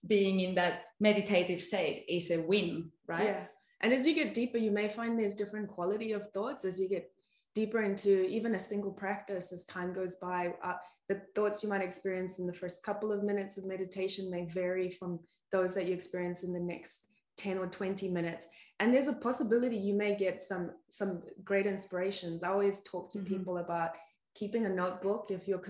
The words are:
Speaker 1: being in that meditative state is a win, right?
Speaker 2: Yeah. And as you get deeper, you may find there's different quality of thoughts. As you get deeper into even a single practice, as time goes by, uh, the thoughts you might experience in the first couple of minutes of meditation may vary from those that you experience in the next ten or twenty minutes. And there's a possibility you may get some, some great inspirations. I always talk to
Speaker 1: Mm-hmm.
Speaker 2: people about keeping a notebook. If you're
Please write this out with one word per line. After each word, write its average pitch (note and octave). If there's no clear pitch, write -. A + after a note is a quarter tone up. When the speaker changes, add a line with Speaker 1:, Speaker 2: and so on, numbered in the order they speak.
Speaker 1:
being G3
in F#3
that F3+
meditative G3
state E3+
is E3+
a E3
win, E3+
right? E3+
Speaker 2:
Yeah. -
And A3+
as C4
you D#4+
get C#4+
deeper, A#3+
you A3
may G#3
find A#3
there's G3+
different G#3
quality G#3+
of G#3
thoughts. A3
As F#3
you F#3+
get F3+
deeper G#3+
into G3
even A3
a F#3
single G3+
practice, G3
as F3
time F3+
goes F3+
by, F3+
uh, F#3
the G3
thoughts G#3
you G#3+
might G3
experience F#3
in F3+
the F3
first F3+
couple G#3
of G3+
minutes G3+
of F#3+
meditation F#3+
may F3
vary F3+
from F3+
those F#3
that F#3
you F#3
experience F3+
in F3+
the F3
next -
ten F#3+
or F#3
twenty F#3+
minutes. E3+
And A3
there's C4+
a C4+
possibility A#3+
you G3+
may G3+
get F#3+
some, F3+
some F#3
great G3
inspirations. F#3
I F3
always G3
talk -
to G#3+
Speaker 1:
Mm-hmm. F#3+
Speaker 2:
people F3+
about E3+
keeping A3+
a G3
notebook. F#3+
If F#3
you're F#3